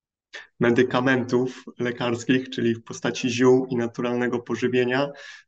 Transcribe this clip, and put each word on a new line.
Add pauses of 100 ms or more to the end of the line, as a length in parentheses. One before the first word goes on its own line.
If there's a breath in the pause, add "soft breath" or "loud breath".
(600 loud breath)
medykamentów (140)
lekarskich,
czyli
w
postaci
ziół
i
naturalnego
pożywienia, (360 loud breath)